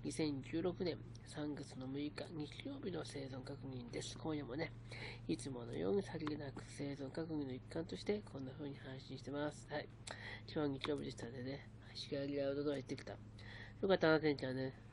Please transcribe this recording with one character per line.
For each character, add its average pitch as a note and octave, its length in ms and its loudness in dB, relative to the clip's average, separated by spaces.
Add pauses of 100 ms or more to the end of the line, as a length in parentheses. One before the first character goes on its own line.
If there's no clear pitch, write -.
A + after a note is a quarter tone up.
二 D3+ 80 0
千 D3 320 2
十 E3 180 0
六 F3+ 220 2
年 E3 140 2 (280)
三 D3+ 300 -2
月 C#3 240 -6
の C3 80 -4
六 C3+ 100 -2
日、 D3 140 0 (200)
日 D3+ 360 -4
曜 C#4 160 -4
日 G#3 80 0
の D#3+ 120 0
生 - 180 -4
存 C3 220 -4
確 C#3 240 -6
認 B2 220 -4
で B2+ 140 -4
す。 - 160 -6
今 D#3 180 2
夜 C#3+ 80 -2
も A#2+ 100 -2
ね、 D#3 160 2 (560)
い D#3+ 80 4
つ - 140 -4
も A#2+ 160 -4
の A#2+ 80 -6
よ E3+ 200 4
う - 20 8
に G3 80 6
さ - 140 -4
り D#3 100 0
げ D3+ 80 0
な C#3+ 160 -4
く - 160 -8
生 C#3+ 260 -2
存 C3+ 180 -4
確 D#3+ 220 -2
認 D3 140 2
の B2+ 60 -2
一 B2+ 80 -4 (100)
環 E3 140 0
と F#3 120 -4
し - 60 -6
て、 G#3 180 4 (100)
こ C#3 60 -6
ん C3+ 80 -4
な C3 60 -4
風 D3 180 -4
に C#3 80 -6
配 C3 220 -6
信 C3+ 180 -8
し - 60 -8
て C3+ 80 -4
ま D3 200 2
す。 - 200 -10
は D3 80 0
い。 - 80 -4 (580)
今 - 80 -10
日 D#3+ 60 2
は D3 80 6
日 C#3 220 0
曜 D3 80 4
日 C#3+ 80 -2
で C#3+ 60 -4
し - 60 -8
た - 80 -6
ん A#2 80 -6
で B2+ 100 -4
ね、 C3+ 240 -4 (280)
日 - 140 -6
帰 C#3+ 180 0
り C#3+ 120 2
ア C#3 120 4
ウ C#3 40 4
ト C#3+ 80 2
ド D3 100 4
ア C#3 40 2
行 B2+ 80 -2
っ - 20 -14
て D3 80 0
き - 80 -8
た。 G2 100 -6
よ - 40 -8 (680)
か G3 80 12
っ - 20 6
た D#3+ 120 10
な、 D#3 100 12
天 D3 180 8
ち C3+ 80 0
ゃ C3 80 2
ん - 20 2
ね。 C3 200 2 (180)